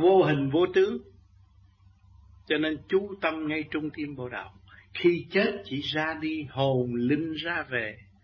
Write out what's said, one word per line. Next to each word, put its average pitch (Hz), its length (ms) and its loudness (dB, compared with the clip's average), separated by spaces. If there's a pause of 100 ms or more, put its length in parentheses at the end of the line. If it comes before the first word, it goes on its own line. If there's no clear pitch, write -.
vô 185 200 8
hình 143 280 2
vô 170 240 4
tướng. 208 240 4 (1500)
Cho 151 120 2
nên 156 200 -2 (100)
chú 196 320 0
tâm 160 280 -2
ngay 156 220 -2
trung 156 260 -4
tim 147 200 -8
Bồ 123 120 -8
Đạo. 98 260 -12 (400)
Khi 175 360 2
chết - 340 0
chỉ 135 160 -6
ra 156 400 -4
đi, 156 300 -6
hồn 127 440 0
linh 147 380 0
ra 156 380 -6
về. 110 280 -4 (260)